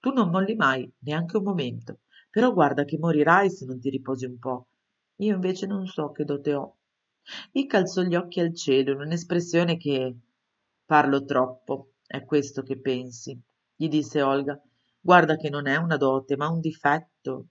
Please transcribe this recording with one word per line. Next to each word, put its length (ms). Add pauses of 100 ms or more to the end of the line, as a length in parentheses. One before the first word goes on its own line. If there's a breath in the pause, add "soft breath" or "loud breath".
Tu 120
non 160
molli 260
mai, 460
neanche 360
un 80
momento, 560 (280 soft breath)
però 240
guarda 320
che 140
morirai 500
se 160
non 140
ti 120
riposi 360
un 120
po'. 300 (500)
Io 160
invece 320
non 200
so 240
che 140
dote 300
ho." 240 (760 loud breath)
Ick 220
alzò 280
gli 140
occhi 240
al 140
cielo 380
in 80
un'espressione 760
che: 400 (680)
"Parlo 400
troppo, 680 (120)
è 200
questo 380
che 180
pensi", 600 (340)
gli 140
disse 320
Olga. 400 (400)
"Guarda 360
che 120
non 200
è 80
una 200
dote, 400
ma 120
un 100
difetto." 920